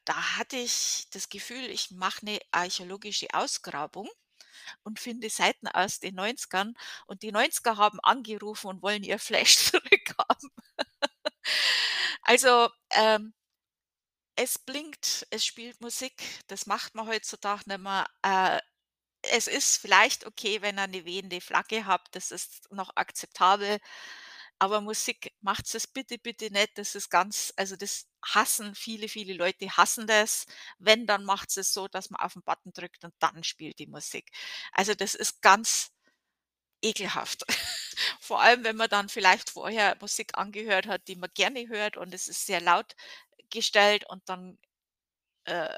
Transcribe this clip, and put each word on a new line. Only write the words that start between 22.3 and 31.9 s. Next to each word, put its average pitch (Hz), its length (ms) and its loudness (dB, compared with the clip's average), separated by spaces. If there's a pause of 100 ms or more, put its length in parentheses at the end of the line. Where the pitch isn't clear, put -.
ist - 400 -14
noch 196 240 -8
akzeptabel. 202 840 2 (800)
Aber 202 220 2
Musik, - 600 -6
macht's 202 340 -4
es 220 120 -6
bitte, 254 320 -10
bitte 220 320 -8
nicht. 202 260 0
Das 208 180 -8
ist 202 160 -10
ganz, 190 460 0
also, 190 200 -4
das - 300 -8 (180)
hassen 208 500 0
viele, 220 340 -10
viele 202 260 -10
Leute 185 420 -2
hassen 214 300 4
das, 220 380 4 (340)
wenn, 220 280 6
dann 202 180 2
macht's 196 320 0
es 190 160 -2
so, 190 160 -4
dass 190 220 -8